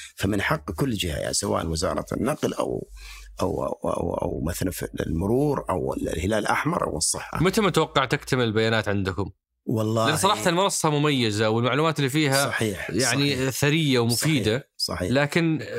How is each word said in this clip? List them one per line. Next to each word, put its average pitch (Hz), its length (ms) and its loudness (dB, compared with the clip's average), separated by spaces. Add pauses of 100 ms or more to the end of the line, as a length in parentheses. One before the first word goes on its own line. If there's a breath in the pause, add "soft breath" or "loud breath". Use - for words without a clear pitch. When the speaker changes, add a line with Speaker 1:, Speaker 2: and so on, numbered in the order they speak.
(160 loud breath)
Speaker 1:
فمن 101 260 0
حق - 280 -2
كل 123 240 -2
جهة، 90 220 -4
يعني 55 180 -4
سواء 101 320 -2
وزارة 80 460 -2
النقل 131 420 -2
أو، - 340 -4 (540 loud breath)
أو، 67 220 -2
أو، - 260 -4
أو، - 240 -2
أو - 320 -4
مثلًا 90 240 -2
في - 180 -6 (180)
المرور 113 640 0
أو 67 240 -2
الهلال 98 440 -2
الأحمر - 480 0
أو - 100 -4
الصحة. - 460 -2
Speaker 2:
متى 190 180 2
متوقع 160 440 2
تكتمل 131 400 0
البيانات 110 440 2
عندكم؟ 95 420 -2 (360)
Speaker 1:
والله 110 420 2
Speaker 2:
لأن 156 80 2
صراحة 196 320 2
المنصة 175 420 2
مميزة 123 580 2
والمعلومات 127 500 2
اللي 139 120 2
فيها 139 360 2
Speaker 1:
صحيح، 107 440 -2
Speaker 2:
يعني 131 460 2
Speaker 1:
صحيح. 131 140 -2
Speaker 2:
ثرية 147 480 2
ومفيدة. 120 800 2
Speaker 1:
صحيح، - 220 -4
صحيح. 92 140 -2
Speaker 2:
لكن 151 480 2 (180)